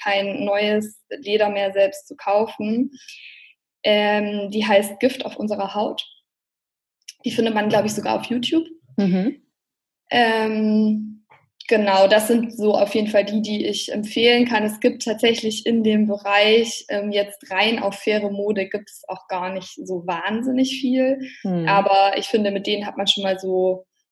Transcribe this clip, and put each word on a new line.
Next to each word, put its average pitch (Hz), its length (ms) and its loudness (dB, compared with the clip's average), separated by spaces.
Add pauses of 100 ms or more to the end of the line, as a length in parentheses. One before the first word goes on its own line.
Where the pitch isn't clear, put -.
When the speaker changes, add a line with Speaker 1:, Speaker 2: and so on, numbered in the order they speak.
Speaker 1:
kein 202 420 -2
neues 208 680 0
Leder 208 400 0
mehr 196 220 -2
selbst 196 360 0
zu - 80 -18
kaufen. 220 760 -2 (920)
Ähm, 208 680 0
die 214 160 -2
heißt 208 340 2
Gift - 260 0
auf 208 100 -12
unserer 202 380 -4
Haut. 214 320 -4 (1160)
Die 240 60 -4
findet 226 240 0
man, 214 140 0
glaub 214 160 2
ich, 214 100 -4
sogar 214 260 -2
auf - 60 -8
YouTube. 247 400 -2 (300)
Speaker 2:
Mhm. 190 460 0 (680)
Speaker 1:
Ähm, 214 1160 0 (420)
genau, 196 380 6
das 214 220 4
sind 233 280 2
so 208 180 2
auf 202 200 2
jeden 214 140 0
Fall 202 160 4
die, 214 180 -2
die 208 240 -2
ich 202 260 -4
empfehlen 233 540 2
kann. 214 180 0
Es 214 160 -4
gibt 247 220 0
tatsächlich 226 640 -2
in 226 160 2
dem 214 240 4
Bereich, 208 840 2
ähm, 208 220 -4
jetzt 202 400 -4
rein 214 280 0
auf 202 200 -4
faire 208 320 -2
Mode 202 380 -4
gibt 208 220 -10
es - 180 -20
auch - 200 -12
gar 185 240 -6
nicht 185 220 -12 (120)
so 175 200 -8
wahnsinnig 233 720 -2
viel. 262 380 0 (240)
Speaker 2:
Hm. 175 240 -2
Speaker 1:
Aber 196 500 4
ich 208 100 -4
finde, 208 240 0
mit 196 160 -6
denen 208 200 -4
hat - 100 -10
man 196 100 -4
schon 202 160 0
mal 190 160 -2
so 185 480 -2 (260)